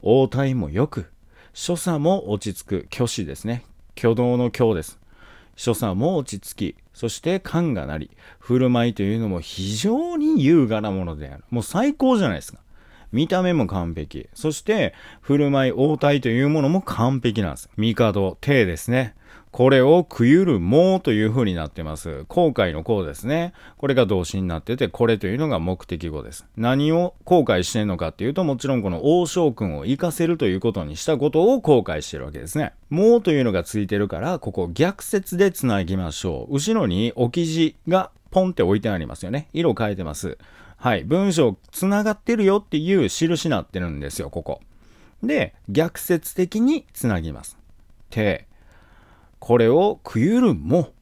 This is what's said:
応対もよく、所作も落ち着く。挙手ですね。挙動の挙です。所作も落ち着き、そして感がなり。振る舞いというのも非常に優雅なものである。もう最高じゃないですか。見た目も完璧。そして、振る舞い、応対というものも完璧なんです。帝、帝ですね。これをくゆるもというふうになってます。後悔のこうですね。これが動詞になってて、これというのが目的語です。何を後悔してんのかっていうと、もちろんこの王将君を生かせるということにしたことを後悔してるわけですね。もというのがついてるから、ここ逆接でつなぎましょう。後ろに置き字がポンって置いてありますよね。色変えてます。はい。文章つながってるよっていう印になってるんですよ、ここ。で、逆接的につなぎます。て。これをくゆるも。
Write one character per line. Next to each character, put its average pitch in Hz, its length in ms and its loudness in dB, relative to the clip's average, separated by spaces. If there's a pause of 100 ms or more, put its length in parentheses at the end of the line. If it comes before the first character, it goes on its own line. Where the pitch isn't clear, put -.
応 123 260 4
対 131 280 -2
も 87 140 -2
よ 107 180 0
く、 87 200 -10 (460)
所 - 220 -4
作 160 240 -4
も 165 320 0
落 104 220 -4
ち - 60 -12
着 - 60 -18
く。 95 280 -6
挙 120 160 -2
手 107 140 -6
で 71 120 -8
す - 100 -16
ね。 120 180 -6 (340)
挙 117 180 2
動 123 220 0
の 123 80 0
挙 113 300 2
で 78 80 -4
す。 - 160 -16 (560)
所 - 180 -2
作 104 200 -2
も 143 220 0
落 123 240 -6
ち - 140 -16
着 - 200 -6
き、 - 20 -18 (180)
そ 117 160 -6
し - 100 -10
て 180 200 -2
感 165 340 -2
が 80 120 -6
な 73 120 -8
り。 - 140 -10 (280)
振 123 200 0
る 127 100 4
舞 120 220 2
い - 20 -8
と 104 100 -4
い 101 120 0
う 113 40 -4
の 110 100 -4
も 87 120 -4
非 95 340 -8
常 269 400 -2
に 302 280 2
優 143 240 6
雅 110 120 -2
な 104 120 -4
も 95 140 -4
の 80 120 -8
で 73 120 -12
あ 69 80 -16
る。 - 120 -20
も 120 120 -2
う - 20 -6
最 262 300 -2
高 262 240 2
じ 196 60 2
ゃ 139 60 2
な 90 60 -2
い - 20 -8
で 67 60 -10
す - 100 -18
か。 - 60 -20 (520)
見 139 160 0
た 185 140 0
目 180 120 2
も 135 120 2
完 85 300 -4
璧。 76 400 -12
そ 156 160 -4
し - 100 -8
て、 208 320 0 (280)
振 143 180 2
る 143 100 2
舞 135 200 2
い、 - 20 -2
応 147 260 2
対 143 240 2
と 123 80 -2
い 117 140 2
う 147 60 2
も 156 120 2
の 139 80 2
も 190 140 2
完 127 360 0
璧 113 220 0
な 90 80 -2
ん - 40 -6
で - 40 -12
す。 - 180 -18
帝、 104 640 0
帝 135 260 4
で 85 120 -4
す - 140 -6
ね。 123 240 -2 (360)
こ 127 200 4
れ 131 100 6
を 160 220 6
く - 240 2
ゆ 175 180 6
る 131 140 2
も 165 400 4
と - 120 -2
い 107 140 2
う 110 60 2
ふ 127 100 0
う 113 40 2
に 92 100 -2
な 78 140 -6
っ - 20 -16
て 85 100 -12
ま 78 160 -8
す。 76 300 -10
後 170 240 2
悔 95 200 0
の 78 120 -6
こ 107 160 0
う 90 80 -4
で 71 80 -10
す 98 100 -14
ね。 165 280 -4 (240)
こ - 100 -6
れ 131 80 2
が 123 100 4
動 92 180 0
詞 95 160 -6
に 92 80 -2
な 82 120 -4
っ - 20 -12
て 123 160 -6
て、 117 120 -2
こ - 180 0
れ 113 100 4
と 98 80 -8
い 92 80 -2
う 123 60 -4
の 156 80 -2
が 120 100 -2
目 87 280 -4
的 85 240 -8
語 76 120 -8
で 53 120 -14
す。 - 120 -18 (100)
何 135 360 0
を 170 240 0 (100)
後 175 160 6
悔 95 220 2
し - 100 -6
て 107 100 0
ん 104 40 -2
の 90 100 -4
か 80 120 -4
っ - 40 -12
て - 100 -8
い 117 60 -2
う 147 60 -6
と、 185 80 0
も 139 140 -2
ち 127 100 -6
ろ 135 80 0
ん 113 80 -2
こ 95 80 -2
の 143 280 2
王 175 60 2
将 156 260 0
君 95 280 -4
を 71 60 -10
生 135 120 0
か - 140 -2
せ 165 160 -2
る 170 100 0
と 135 80 0
い 92 80 2
う 95 60 -2
こ 117 120 0
と 90 140 -6
に 76 100 -10
し - 80 -10
た 156 140 0
こ 143 140 0
と 180 200 4
を 269 100 2
後 127 200 6
悔 78 200 -6
し - 100 -12
て 71 80 -10
る 64 60 -10
わ 73 60 -12
け - 60 -14
で 65 80 -12
す 113 140 -6
ね。 143 140 -4 (180)
も 220 300 4
と 180 100 0
い 143 100 4
う - 20 2
の 113 80 2
が 90 120 0
つ - 160 -6
い 101 80 -2
て 101 100 -2
る 101 100 0
か 82 120 -8
ら、 156 180 -4
こ - 140 -8
こ 87 200 -4
逆 165 320 -2
接 190 320 -4
で 185 160 4
つ - 140 -6
な 101 180 2
ぎ 95 140 -2
ま 85 140 -4
し - 160 -10
ょ 67 240 -4
う。 - 20 -4
後 202 280 0
ろ 143 40 0
に 104 300 0
置 120 160 0
き 170 160 -2
字 160 280 0 (120)
が 185 240 0 (180)
ポ 185 180 2
ン 185 40 -2
っ - 20 -8
て - 80 -2
置 95 160 4
い 101 40 -2
て 110 100 -2
あ 92 80 -2
り 73 80 -6
ま - 80 -12
す - 100 -14
よ 92 60 -6
ね。 143 200 -6
色 156 220 0
変 107 160 -2
え 101 60 -4
て 92 80 -8
ま 76 100 -8
す。 - 240 -8 (400)
は 120 180 0
い。 80 80 -4
文 185 300 0
章 127 240 2 (140)
つ - 160 -4
な 202 160 2
が 214 80 0
っ 208 80 -4
て 233 180 0
る 208 80 2
よ 202 180 2
っ - 20 -20
て 160 120 -4
い 170 260 2
う 95 60 2
印 165 380 -2
に 156 40 0
な 98 120 0
っ - 20 -10
て - 140 -8
る 87 100 -4
ん 71 100 -8
で 71 120 -8
す - 100 -10
よ、 71 80 -8
こ 82 140 -10
こ。 - 180 -8 (640)
で、 262 320 -2 (140)
逆 156 300 0
接 - 360 -2
的 185 260 -2
に 285 320 2
つ - 140 -4
な 98 120 0
ぎ 80 140 -8
ま - 100 -14
す。 - 140 -20 (540)
て。 104 360 -2 (920)
こ 120 180 2
れ 113 120 6
を 175 340 4
く - 160 -4
ゆ 214 220 4
る 208 120 4
も。 107 380 0 (100)